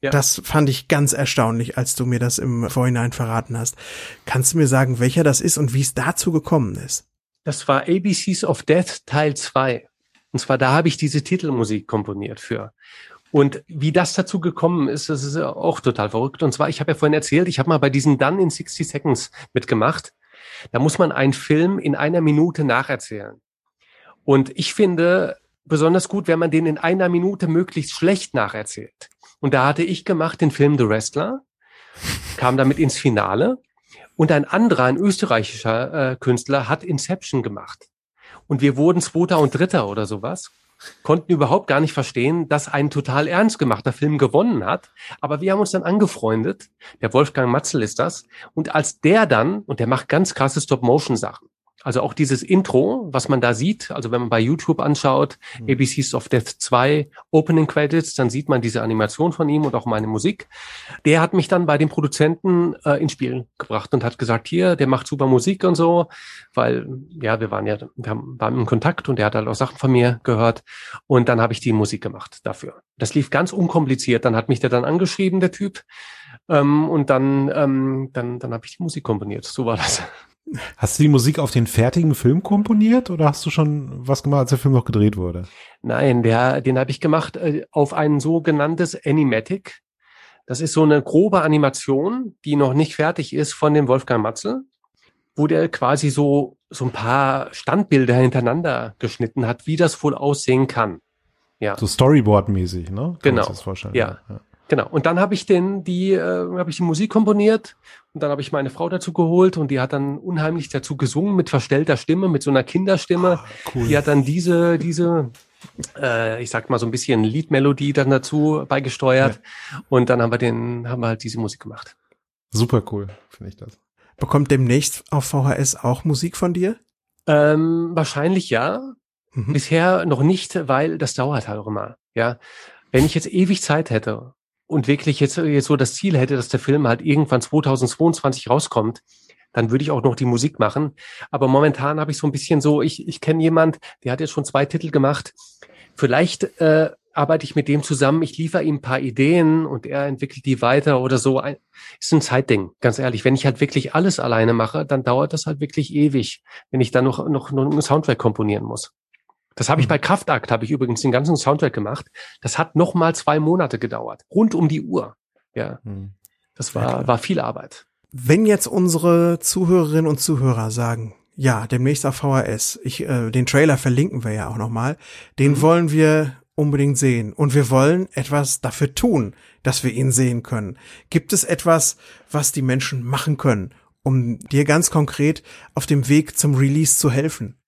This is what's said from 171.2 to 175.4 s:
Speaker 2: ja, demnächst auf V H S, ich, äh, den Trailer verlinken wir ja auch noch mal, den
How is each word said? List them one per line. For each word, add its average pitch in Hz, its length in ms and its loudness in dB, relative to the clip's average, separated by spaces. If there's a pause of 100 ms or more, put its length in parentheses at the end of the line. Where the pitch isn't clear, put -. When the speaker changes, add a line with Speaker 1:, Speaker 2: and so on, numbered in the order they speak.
Speaker 2:
ja, 120 320 0
demnächst 131 380 0
auf 135 120 -2
V 135 180 -2
H 131 80 2
S, - 420 -4
ich, - 240 -8
äh, 120 220 -2
den 123 160 0
Trailer 143 320 4
verlinken 135 460 0
wir 107 80 -4
ja 107 160 -6
auch 110 100 -8
noch 110 100 -4
mal, 117 300 -4 (400)
den 139 140 4